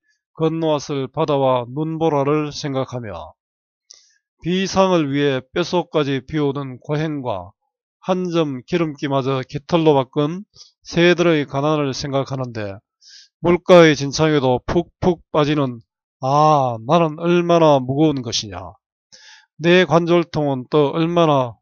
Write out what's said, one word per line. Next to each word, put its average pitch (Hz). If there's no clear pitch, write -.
건너왔을 156
바다와 135
눈보라를 151
생각하며 123
비상을 180
위해 143
뼛속까지 160
비오던 139
고행과 139
한 185
점 147
기름기마저 139
깃털로 156
바꾼 151
새들의 170
가난을 143
생각하는데 131
물가의 170
진창에도 139
푹푹 -
빠지는 143
"아, 139
나는 156
얼마나 170
무거운 135
것이냐. 107
내 175
관절통은 156
또 147
얼마나 160